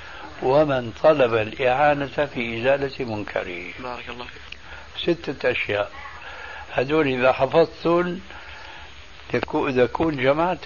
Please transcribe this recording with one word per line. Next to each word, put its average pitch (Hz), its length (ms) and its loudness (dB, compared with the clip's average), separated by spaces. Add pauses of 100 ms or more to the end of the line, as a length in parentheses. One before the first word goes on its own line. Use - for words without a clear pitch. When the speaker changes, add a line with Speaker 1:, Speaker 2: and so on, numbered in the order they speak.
(420)
Speaker 1:
ومن 131 500 4 (120)
طلب 139 300 6
الإعانة 135 1000 2
في 117 280 -4
إزالة 135 440 0
منكره. 98 580 -4 (160)
Speaker 2:
بارك 123 300 -10
الله 120 160 -10
فيك. - 280 -16 (440)
Speaker 1:
ستة 156 540 -2
أشياء، 101 400 -2 (800)
هذول 143 360 2
إذا 127 240 4
حفظتم 165 880 2 (1120)
تكو-، 143 380 0
تكون 131 460 2
جماعة 151 480 2